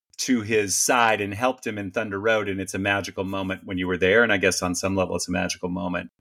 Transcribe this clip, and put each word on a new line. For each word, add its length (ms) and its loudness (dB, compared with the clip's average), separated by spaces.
to 240 2
his 340 0
side 460 4
and 100 -4
helped 340 -2
him 120 -6
in 140 -6
Thunder 280 -4
Road, 300 2
and 100 -4
it's 140 -6
a 60 -2
magical 440 0
moment 400 -4
when 140 -6
you 100 -2
were 120 0
there, 240 6
and 100 2
I 40 2
guess 260 2
on 100 0
some 220 -2
level 200 0
it's 120 -4
a 40 -4
magical 380 -4
moment 400 -6